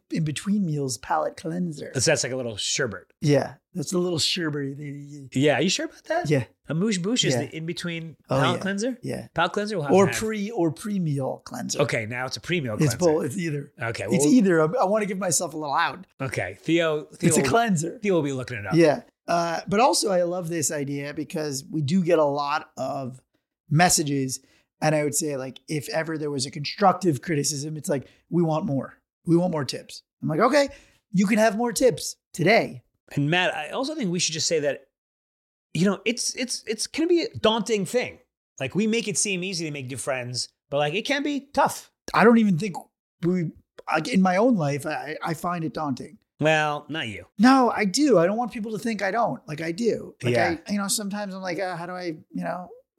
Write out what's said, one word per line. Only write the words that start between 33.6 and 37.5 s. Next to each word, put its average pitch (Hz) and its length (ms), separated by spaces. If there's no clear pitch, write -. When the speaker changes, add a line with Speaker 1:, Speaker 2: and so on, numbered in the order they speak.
Speaker 2:
also 269 240
think 233 160
we 175 100
should 160 140
just 156 120
say 160 140
that, 143 260
you 165 100
know, 196 200
it's, - 320
it's, - 300
it's 220 200
gonna 330 220
be 339 140
a - 160
daunting 214 460